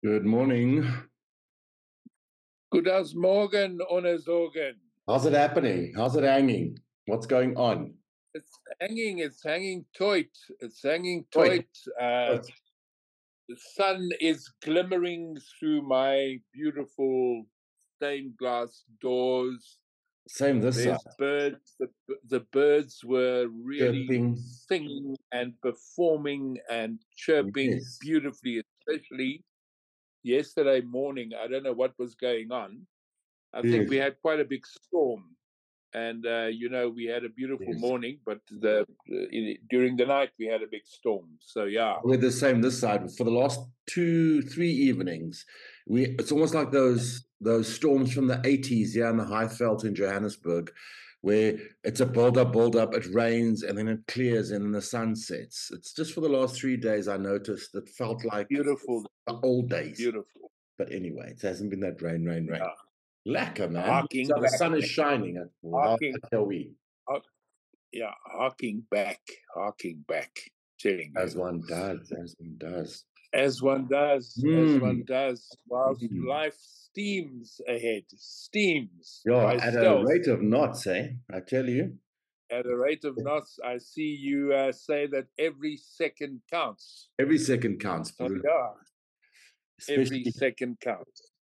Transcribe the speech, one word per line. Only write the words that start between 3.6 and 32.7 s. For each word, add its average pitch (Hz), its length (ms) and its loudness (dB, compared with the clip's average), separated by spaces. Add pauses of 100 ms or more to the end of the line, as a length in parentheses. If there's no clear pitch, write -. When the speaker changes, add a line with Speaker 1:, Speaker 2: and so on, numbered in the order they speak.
Speaker 2:
ohne 175 280 2
Sorgen. 160 560 -2 (340)
Speaker 1:
How's 127 180 2
it 147 60 4
happening? 131 640 2
How's 127 180 0
it 147 80 4
hanging? 135 560 4 (280)
What's 113 200 -2
going 127 300 2
on? 110 380 0 (380)
Speaker 2:
It's - 200 -16 (280)
hanging, 208 380 -4
it's 151 240 -6
hanging 180 420 -4 (140)
tight. 190 320 0 (300)
It's 117 200 -14
hanging 170 520 -2
Speaker 1:
Tight. 175 340 6 (320)
Speaker 2:
tight. 127 60 -2
Uh, 120 320 2
Speaker 1:
Tight. 123 100 -8 (1000)
Speaker 2:
the - 80 -14 (180)
sun 190 340 0 (120)
is 160 280 0 (140)
glimmering 170 760 -2 (200)
through 151 240 0
my 135 540 2 (180)
beautiful 131 880 -2 (520)
stained 139 400 -6
glass 120 480 -4 (160)
doors. 127 800 -2 (500)
Speaker 1:
Same 139 320 2
this 120 160 2
Speaker 2:
There's 90 260 0
Speaker 1:
side. - 160 -20
Speaker 2:
birds. 143 640 -2
The, 127 80 -6 (400)
the 127 120 0 (120)
birds 147 520 4
were 127 440 2
really 123 580 -2
Speaker 1:
Chirping. 120 300 2
Speaker 2:
singing 143 800 -6 (160)
and 123 300 -6
performing 143 960 -2 (120)
and 113 300 -4 (160)
chirping 131 560 0
Speaker 1:
Yes. - 280 -6
Speaker 2:
beautifully, 139 640 -4 (260)
especially 135 540 -6 (840)
yesterday 139 560 2
morning. 123 500 -4 (100)
I 113 60 -8
don't 131 160 -4
know 135 100 -2
what 127 280 2
was 123 160 -8
going 117 340 -2
on. 117 340 -8 (720)